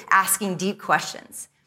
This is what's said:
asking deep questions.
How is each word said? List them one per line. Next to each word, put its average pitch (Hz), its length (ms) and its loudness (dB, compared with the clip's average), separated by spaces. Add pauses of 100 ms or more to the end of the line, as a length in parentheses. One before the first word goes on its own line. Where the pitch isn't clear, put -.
(100)
asking 190 460 2
deep 190 260 -2
questions. - 680 -2 (180)